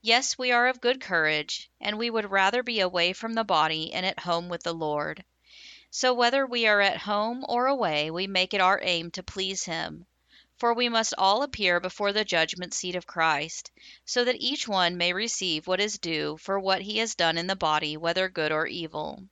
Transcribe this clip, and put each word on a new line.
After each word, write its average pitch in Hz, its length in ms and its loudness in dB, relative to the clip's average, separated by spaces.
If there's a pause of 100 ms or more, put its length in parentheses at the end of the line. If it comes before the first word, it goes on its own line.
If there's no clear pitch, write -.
Yes, 233 360 2
we 254 140 0
are 240 160 4
of 254 140 -2
good 262 200 0
courage, 156 640 0 (140)
and 208 160 -6
we 233 140 -2
would 220 180 -2
rather 196 320 4
be 233 180 -4
away 180 340 2
from 226 200 -6
the 226 100 0
body 160 480 2
and 180 140 -4
at - 140 -4
home 175 300 -2
with 170 120 -6
the 170 120 -4
Lord. 147 520 -4 (640)
So 254 240 0
whether 247 320 4
we 233 220 0
are 208 120 6
at 196 180 4
home 214 520 -2
or 240 160 2
away, 160 460 0
we 185 160 -4
make 185 260 0
it 202 80 2
our 185 220 6
aim 170 280 0
to 185 120 -10
please 190 400 -6
him. 165 420 -8 (520)
For 233 180 2
we 240 140 2
must 226 280 0
all 196 240 4
appear 196 380 2
before 202 340 -2
the 214 100 0
judgment 175 520 -2
seat 180 200 -6
of 175 120 -6
Christ, 160 640 -2 (340)
so 247 180 0
that 247 160 0
each 262 280 -4
one 180 280 2
may 175 160 0
receive 180 540 -2
what 185 160 0
is 208 160 -2
due 151 400 -4
for 196 220 -2
what 190 240 0
he 214 160 -4
has 226 160 -2
done 165 240 2
in 175 80 -4
the 190 80 -2
body, 156 420 0
whether 170 320 0
good 156 220 -2
or 156 160 0
evil. 156 640 -8